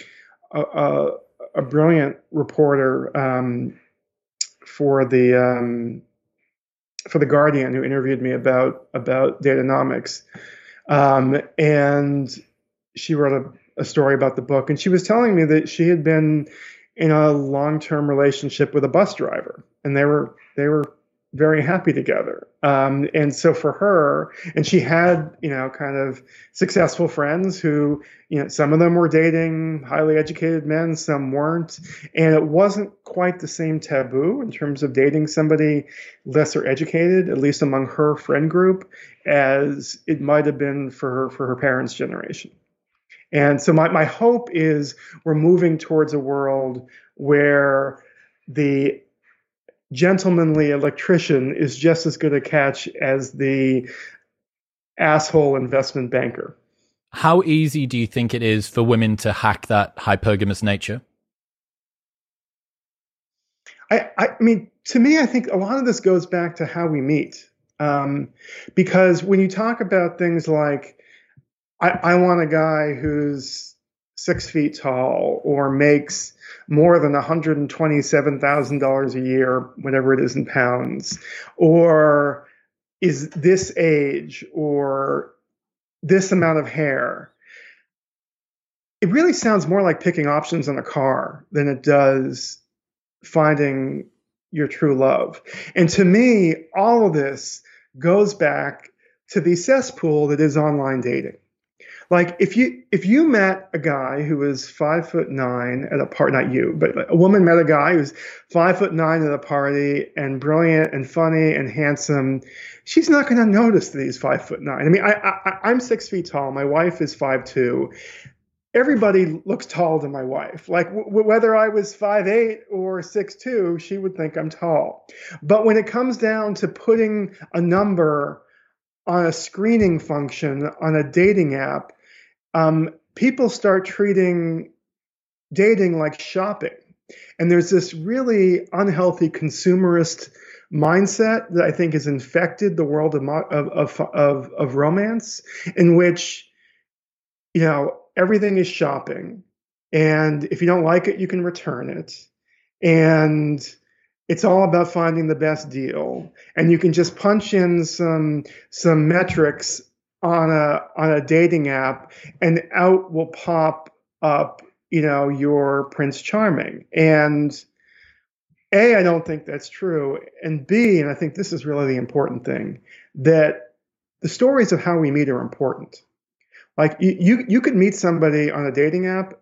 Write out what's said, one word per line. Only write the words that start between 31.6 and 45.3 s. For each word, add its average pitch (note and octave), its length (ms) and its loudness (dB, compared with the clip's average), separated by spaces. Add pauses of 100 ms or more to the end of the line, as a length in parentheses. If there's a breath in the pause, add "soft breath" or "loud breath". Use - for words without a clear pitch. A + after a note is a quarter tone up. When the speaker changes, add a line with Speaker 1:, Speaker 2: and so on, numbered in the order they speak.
Speaker 1:
And D#3+ 180 4
it D#3 120 4
wasn't G3 460 0 (120)
quite F3+ 380 -4
the D#3 60 -12
same D#3 320 -4
taboo C#3+ 600 -2
in A3+ 80 -8
terms C#3+ 320 -6
of C#3 120 -2
dating C#3+ 340 2
somebody D3+ 580 0 (400 loud breath)
lesser D3 400 0
educated, E3+ 640 0
at B2 80 -2
least C#3+ 240 0
among C3+ 240 0
her D3+ 300 0
friend D3 340 -2
group, F#3 400 0 (380 loud breath)
as C#3+ 800 0
it D3+ 120 -2
might D3 280 2
have C#3+ 100 -2
been C#3 320 -4
for C3 220 -8
her, C3 180 -4
for C3+ 160 -8
her B2 120 -4
parents' B2+ 360 -2
generation. - 560 -10 (840 soft breath)
And C#3+ 280 2
so F3+ 120 2
my, D#3+ 160 4
my D#3+ 160 2
hope A#3+ 480 0
is D#3 420 -2 (300 loud breath)
we're D#3+ 100 0